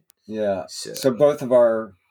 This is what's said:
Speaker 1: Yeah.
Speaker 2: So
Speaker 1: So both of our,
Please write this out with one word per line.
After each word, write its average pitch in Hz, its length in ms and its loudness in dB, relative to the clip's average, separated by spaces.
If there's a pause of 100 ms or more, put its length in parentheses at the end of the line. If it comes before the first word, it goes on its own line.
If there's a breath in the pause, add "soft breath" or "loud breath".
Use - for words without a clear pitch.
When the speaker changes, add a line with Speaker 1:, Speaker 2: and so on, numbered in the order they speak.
(260)
Speaker 1:
Yeah. 104 420 -4
Speaker 2:
So - 260 -14
Speaker 1:
So - 160 0
both 143 320 2
of 123 80 -4
our, 113 440 2 (160)